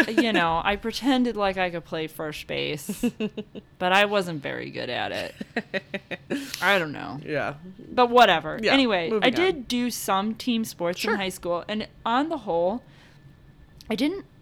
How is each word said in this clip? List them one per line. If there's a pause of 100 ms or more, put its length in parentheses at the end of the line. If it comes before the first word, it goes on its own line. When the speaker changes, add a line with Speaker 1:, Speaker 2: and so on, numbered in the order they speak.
Speaker 1:
<laughs>
Speaker 2:
you
know,
I
pretended
like
I
could
play
first
base, (380)
Speaker 1:
<laughs>
Speaker 2:
but
I
wasn't
very
good
at
it. (1200)
Speaker 1:
<laughs>
Speaker 2:
I
don't
know.
Speaker 1:
Yeah. (360)
Speaker 2:
But
whatever.
Speaker 1:
Yeah,
Speaker 2:
Anyway,
Speaker 1:
moving
Speaker 2:
I
did
Speaker 1:
on.
Speaker 2:
do
some
team
sports
Speaker 1:
Sure.
Speaker 2:
in
high
school,
and (180)
on
the
whole, (1080)
I
didn't (180)